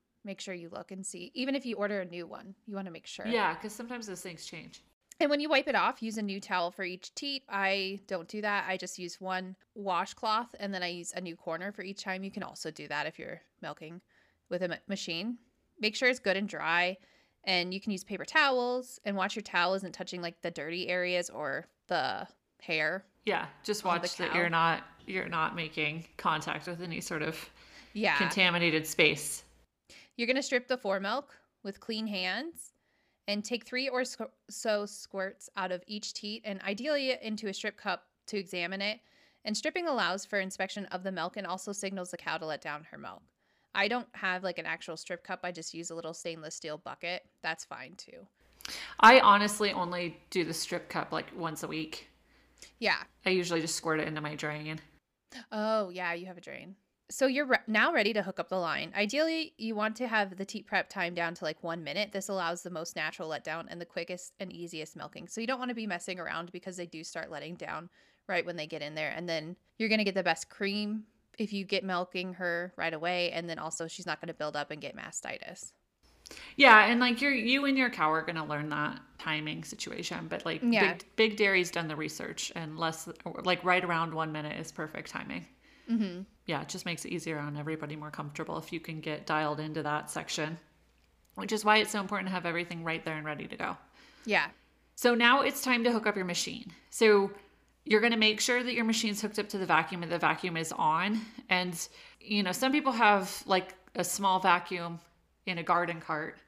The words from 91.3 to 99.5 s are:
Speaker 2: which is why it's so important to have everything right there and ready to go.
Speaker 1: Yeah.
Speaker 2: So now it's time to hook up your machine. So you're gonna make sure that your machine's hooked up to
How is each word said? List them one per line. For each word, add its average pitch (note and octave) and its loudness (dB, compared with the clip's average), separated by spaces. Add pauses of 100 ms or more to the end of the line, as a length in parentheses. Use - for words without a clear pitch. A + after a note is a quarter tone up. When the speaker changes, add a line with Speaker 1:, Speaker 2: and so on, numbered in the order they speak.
Speaker 2:
which G3 -4
is G#3 0
why G#3+ 8
it's G#3 4
so G#3 0
important F#3+ -4
to F#3+ -2
have F3+ -2
everything E3+ -2
right E3 -4
there D#3 -2
and D3+ -6
ready D3+ -6
to - -10
go. - -6 (480)
Speaker 1:
Yeah. F#3 2 (460)
Speaker 2:
So A#3+ 6
now A#3+ 8
it's C#4 0
time A#3+ 2
to A#3+ 6
hook A3 0
up G3+ 2
your F#3 -2
machine. - -4 (160)
So G3+ 8 (540)
you're G#3+ 6
gonna A#3 4
make G#3+ 6
sure B3 2
that B3 -2
your A#3+ 2
machine's A3 2
hooked G#3+ -2
up G3+ -2
to - -4